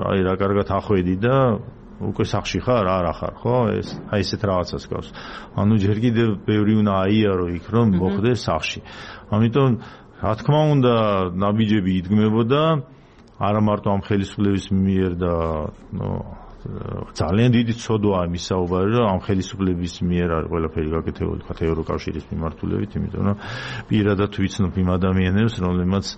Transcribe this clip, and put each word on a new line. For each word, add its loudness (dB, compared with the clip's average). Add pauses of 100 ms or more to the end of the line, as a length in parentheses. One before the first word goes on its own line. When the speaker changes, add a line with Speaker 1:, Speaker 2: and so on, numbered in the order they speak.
Speaker 1:
აი 0
რა 2
კარგად 2
ახვედი 2
და 2 (600)
უკვე -2
სახში -4
ხარ, 2
არა 0
ხარ, -8
ხო? -2 (140)
ეს, -4
აი -2
ესეთ -4
რაღაცას -2
გავს. -8 (400)
ანუ 2
ჯერ 2
კიდევ 2 (100)
ბევრი 2
უნდა 4
აიარო 2
იქ, -6
რომ 2
Speaker 2:
მმ. 4
Speaker 1:
მოხდეს 2
სახში. -4 (460)
ამიტომ, 4 (440)
რა -2
თქმა 2
უნდა, 4 (340)
ნაბიჯები 2
იდგმებოდა, 2 (720)
არა 0
მარტო 2
ამ 0
ხელისუფლების 0
მიერ 2
და, 0 (540)
ნუ, -8 (1000)
ძალიან 2
დიდი 2
ცოდვაა 0
იმის -6
საუბარი, 0
რომ 2
ამ 0
ხელისუფლების -2
მიერ 0
არის -2
ყველაფერი -2
გაკეთებული, -4
თქვათ, -10
ევროკავშირის -2
მიმართულებით, -4
იმიტომ -4
რომ 0 (460)
პირადად 2
ვიცნობ -2
იმ 0
ადამიანებს, 2
რომლებმაც 0 (120)